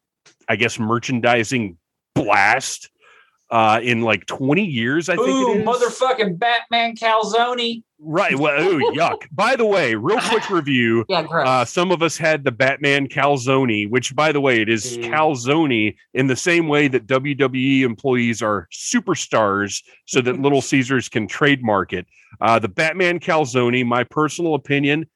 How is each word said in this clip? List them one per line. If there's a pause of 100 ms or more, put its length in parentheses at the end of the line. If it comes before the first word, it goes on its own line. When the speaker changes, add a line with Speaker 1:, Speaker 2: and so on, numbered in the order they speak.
(480)
Speaker 1:
I
guess,
merchandising (380)
blast, (600)
uh,
in,
like,
twenty
years,
I
think
Speaker 2:
Ooh,
Speaker 1:
it
is.
Speaker 2:
motherfucking
Batman
calzone. (160)
Speaker 1:
Right.
Well,
ooh,
Speaker 2:
<laughs>
Speaker 1:
yuck.
By
the
way,
real
quick
Speaker 3:
<laughs>
Speaker 1:
review.
Speaker 4:
Yeah,
gross.
Speaker 1:
Uh,
some
of
us
had
the
Batman
calzone,
which,
by
the
way,
it
is
Speaker 2:
Mm.
Speaker 1:
calzone (200)
in
the
same
way
that
W
W (160)
E
employees
are
superstars (220)
so
that
Little
Speaker 2:
<laughs>
Speaker 1:
Caesars
can
trademark
it. (340)
Uh,
the
Batman
calzone,
my
personal
opinion